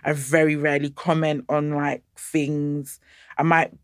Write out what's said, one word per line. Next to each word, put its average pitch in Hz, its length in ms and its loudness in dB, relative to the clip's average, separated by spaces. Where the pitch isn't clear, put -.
I 151 100 0
very 151 420 2
rarely 143 340 0
comment 156 600 0
on, 151 220 0
like, 143 300 -2
things. 147 840 -4
I 143 60 0
might 165 300 4